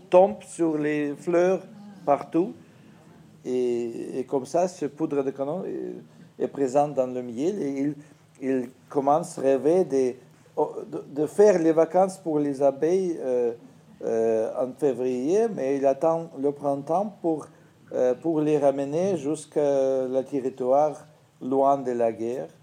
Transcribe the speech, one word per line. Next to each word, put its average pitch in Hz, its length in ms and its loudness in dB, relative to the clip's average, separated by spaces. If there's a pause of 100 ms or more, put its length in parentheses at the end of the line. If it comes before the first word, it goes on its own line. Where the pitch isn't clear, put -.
tombe 190 340 6
sur 165 340 -2
les 147 380 -2
fleurs 175 460 0 (440)
partout. 165 480 0 (920)
Et, 120 720 -2
et 127 60 -4
comme 131 200 -4
ça, 170 220 0
ce 180 180 -8
poudre 147 380 -2
de 135 80 -4
canon 143 320 -6
est, - 800 -10
est 127 60 0
présent 139 400 0
dans 131 180 -2
le 127 140 -6
miel. 135 400 -4
Et 143 180 -4
il, 147 160 -2 (460)
il 131 280 -2 (200)
commence 143 480 0
à - 40 -8
rêver 135 440 4
de, 131 300 0 (420)
de, - 500 -6
de 147 200 -4
faire 208 320 6
les 160 120 4
vacances 170 460 2
pour 151 220 -2
les 143 220 -2
abeilles, 156 600 2
euh, 123 320 0 (500)
euh, 113 480 0 (120)
en 127 100 -4
février, 131 720 0
mais 139 300 -2
il 135 80 0
attend 165 520 0
le 139 140 0
printemps 143 680 -4
pour, 160 260 -2 (460)
euh, 127 200 2
pour 156 280 -2
les 151 180 2
ramener 143 580 0
jusqu'à 139 880 0
le 131 160 0
territoire 135 840 0 (340)
loin 135 360 2
de 127 140 -4
la 117 200 0
guerre 117 360 -6 (160)